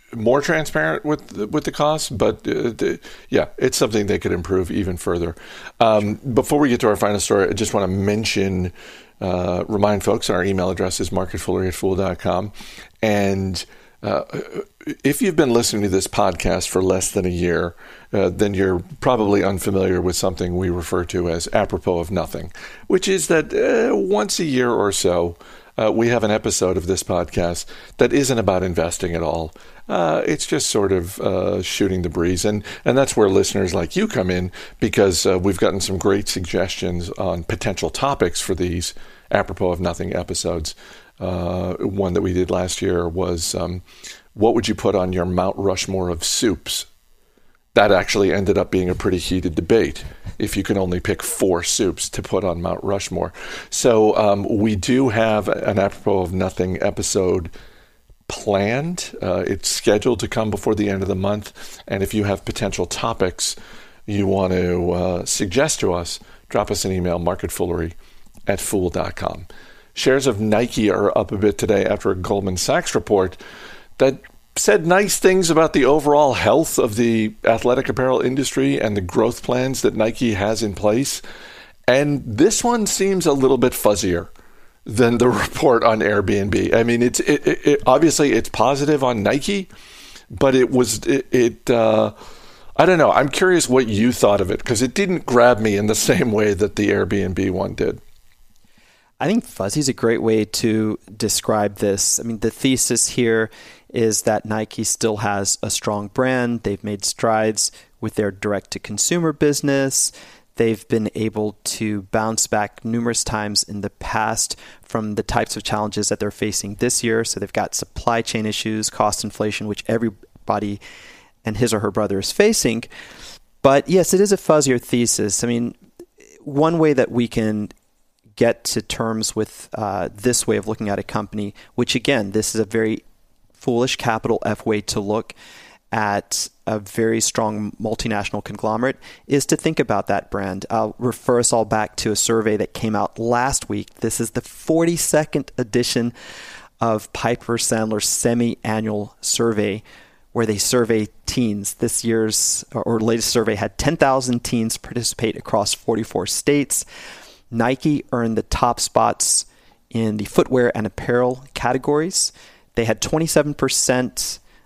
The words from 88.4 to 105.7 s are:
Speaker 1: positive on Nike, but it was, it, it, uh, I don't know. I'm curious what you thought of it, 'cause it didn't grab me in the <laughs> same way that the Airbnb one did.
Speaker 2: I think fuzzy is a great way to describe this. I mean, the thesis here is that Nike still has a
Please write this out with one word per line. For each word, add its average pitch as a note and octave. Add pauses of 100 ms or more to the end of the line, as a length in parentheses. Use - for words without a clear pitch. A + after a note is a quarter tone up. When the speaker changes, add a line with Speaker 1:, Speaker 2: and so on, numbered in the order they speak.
Speaker 1:
positive C#3
on A#2+
Nike, D3 (640)
but C3+
it B2+
was, B2
it, C#3
it, A#2
uh, A2 (640)
I D#3
don't F3
know. B2
I'm C#3
curious F3+
what B2
you A2
thought G#2
of F#2
it, G#2+
'cause A2
it B2
didn't F#3
grab A#2+
me G#2+
in G#2
the G#2+
<laughs> -
same A#2
way G#2
that G2
the G#2
Airbnb F#2+
one F#2+
did. - (1200)
Speaker 2:
I B2+
think G#3+
fuzzy -
is C#3+
a B2+
great A#2
way A2
to A2 (180)
describe G#2
this. G2+
I -
mean, A2+
the A2+
thesis B2
here A2+ (380)
is A2+
that G#2+
Nike A2
still G#2+
has G2+
a A2